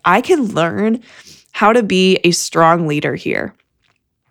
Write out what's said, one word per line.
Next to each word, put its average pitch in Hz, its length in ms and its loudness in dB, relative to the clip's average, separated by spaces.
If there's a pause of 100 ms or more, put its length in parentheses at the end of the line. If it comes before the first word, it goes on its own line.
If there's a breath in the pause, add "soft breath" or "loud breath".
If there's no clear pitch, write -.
I 190 160 2
can 285 320 -2
learn 208 500 -2 (480 loud breath)
how 214 220 2
to 220 100 2
be 185 400 2
a 170 80 2
strong 165 560 0
leader 147 260 -4
here. - 400 -8 (760)